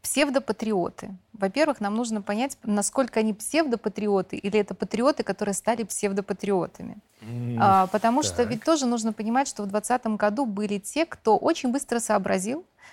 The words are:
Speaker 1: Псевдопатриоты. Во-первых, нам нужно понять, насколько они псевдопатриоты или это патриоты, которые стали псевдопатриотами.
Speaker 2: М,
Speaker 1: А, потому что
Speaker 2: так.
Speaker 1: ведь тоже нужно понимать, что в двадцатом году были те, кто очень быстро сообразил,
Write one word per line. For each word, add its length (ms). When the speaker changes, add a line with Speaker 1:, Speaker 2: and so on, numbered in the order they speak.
Speaker 1:
Псевдопатриоты. 1120
Во-первых, 480
нам 140
нужно 260
понять, 440
насколько 560
они 120
псевдопатриоты 1040
или 240
это 140
патриоты, 480
которые 320
стали 300
псевдопатриотами. 1120
Speaker 2:
М, 400
Speaker 1:
А, 240
потому 360
что 140
Speaker 2:
так. 140
Speaker 1:
ведь 120
тоже 240
нужно 280
понимать, 340
что 140
в 60
двадцатом 480
году 280
были 340
те, 280
кто 320
очень 340
быстро 260
сообразил, 680